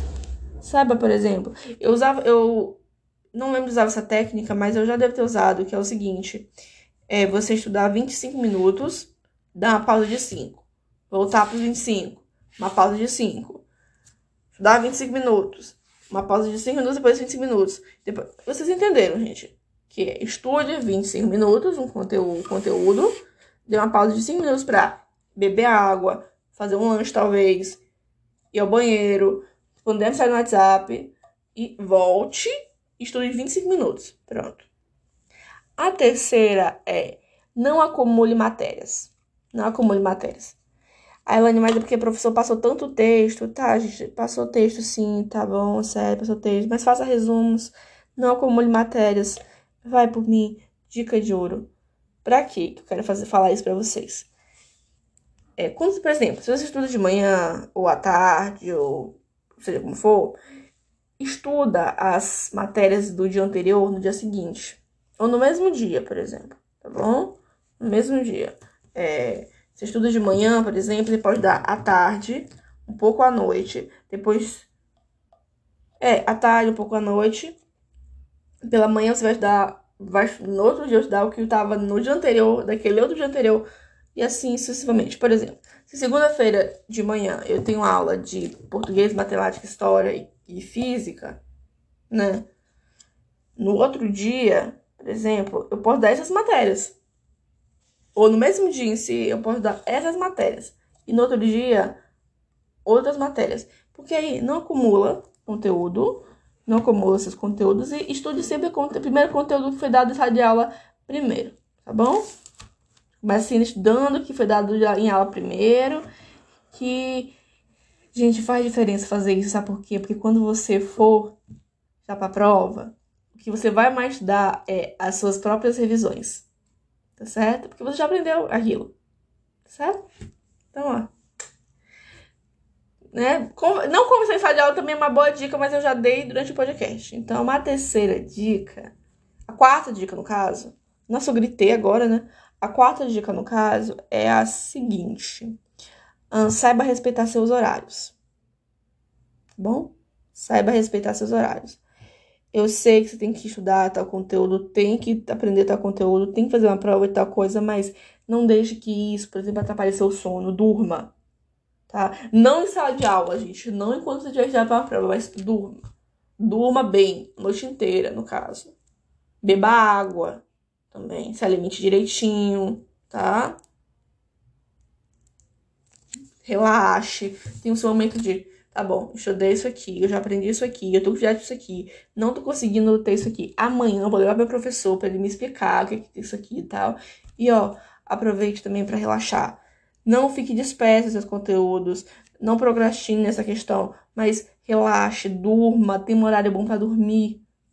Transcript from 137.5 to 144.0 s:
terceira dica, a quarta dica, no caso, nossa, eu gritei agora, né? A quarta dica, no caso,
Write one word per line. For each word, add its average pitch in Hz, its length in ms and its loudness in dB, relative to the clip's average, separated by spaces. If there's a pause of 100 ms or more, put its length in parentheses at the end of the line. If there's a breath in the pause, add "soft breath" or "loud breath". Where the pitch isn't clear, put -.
terceira 269 600 0
dica, - 760 -6 (520)
a 226 60 -16
quarta 269 380 4
dica, 190 240 -8
no - 80 -10
caso, - 540 -4 (320)
nossa, 269 220 -2
eu - 20 0
gritei 220 380 4
agora, 226 360 2
né? 226 220 0 (300 loud breath)
A 208 80 -4
quarta 254 400 2
dica, 214 240 -4
no 190 120 -6
caso, 220 540 0 (140)